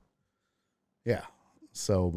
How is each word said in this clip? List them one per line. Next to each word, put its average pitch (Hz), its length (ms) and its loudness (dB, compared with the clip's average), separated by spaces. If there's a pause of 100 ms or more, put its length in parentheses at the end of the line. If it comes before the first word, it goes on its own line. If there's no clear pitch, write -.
(1040)
Yeah. 113 180 0 (480)
So, 92 460 0